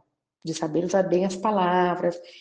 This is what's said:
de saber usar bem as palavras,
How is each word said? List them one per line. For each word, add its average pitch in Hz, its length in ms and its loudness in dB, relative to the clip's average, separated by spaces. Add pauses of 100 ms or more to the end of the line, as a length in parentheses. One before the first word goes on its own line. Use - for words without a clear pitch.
(440)
de 160 80 -4
saber 160 320 -2
usar 196 180 2
bem 180 220 2
as 190 100 -4
palavras, 180 840 0 (200)